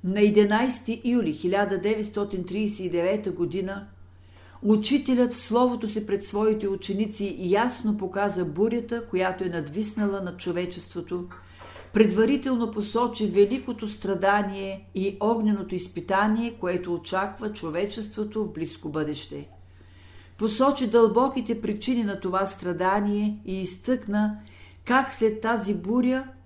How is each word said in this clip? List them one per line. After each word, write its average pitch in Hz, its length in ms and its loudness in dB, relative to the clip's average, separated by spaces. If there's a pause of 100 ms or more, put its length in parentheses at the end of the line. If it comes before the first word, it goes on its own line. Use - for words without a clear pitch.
на 190 180 2
единайсети 214 840 4
юли 226 280 2
хиляда 190 480 0
деветстотин 202 600 -2
тридесет 208 360 -4
и 185 100 -4
девета 185 420 0
година, 185 560 -4 (760)
учителят 240 720 4
в - 40 -6
словото 233 500 2
си 214 180 -4
пред 202 180 -2
своите 214 440 0
ученици 202 720 -2
ясно 208 580 0
показа 190 480 0
бурята, 226 640 0
която 185 360 0
е 180 60 0
надвиснала 196 720 -2
над 180 160 -8
човечеството, 180 880 -6 (680)
предварително 233 760 4
посочи 220 560 0
великото 208 600 2
страдание 196 1080 -2
и 196 240 -2
огненото 214 560 0
изпитание, 214 840 0
което 180 340 -2
очаква 202 600 -4
човечеството 208 880 -6
в 170 100 -6
близко 156 360 -8
бъдеще. 147 580 -6 (920)
Посочи 254 500 2
дълбоките 233 720 4
причини 233 420 -2
на 196 160 -2
това 190 260 0
страдание 202 1000 0
и 190 160 -4
изтъкна 214 760 -2 (480)
как 262 260 2
след 220 300 0
тази 214 320 0
буря 247 540 0 (180)